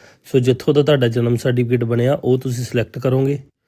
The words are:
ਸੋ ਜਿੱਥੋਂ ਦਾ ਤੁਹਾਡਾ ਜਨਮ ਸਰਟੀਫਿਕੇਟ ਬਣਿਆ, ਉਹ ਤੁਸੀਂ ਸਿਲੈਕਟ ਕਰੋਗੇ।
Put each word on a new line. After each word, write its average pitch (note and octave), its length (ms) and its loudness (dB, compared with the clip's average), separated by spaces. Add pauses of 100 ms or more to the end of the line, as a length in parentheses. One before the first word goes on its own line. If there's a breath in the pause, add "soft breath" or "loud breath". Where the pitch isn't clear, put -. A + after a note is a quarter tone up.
(240 soft breath)
ਸੋ - 140 0
ਜਿੱਥੋਂ B2+ 360 2
ਦਾ C#3+ 80 4
ਤੁਹਾਡਾ C3+ 260 2
ਜਨਮ A#2 280 0
ਸਰਟੀਫਿਕੇਟ A#2+ 480 0
ਬਣਿਆ, A#2+ 400 0
ਉਹ B2+ 140 2
ਤੁਸੀਂ B2 260 -6
ਸਿਲੈਕਟ A#2 340 -4
ਕਰੋਗੇ। C3+ 400 0 (300)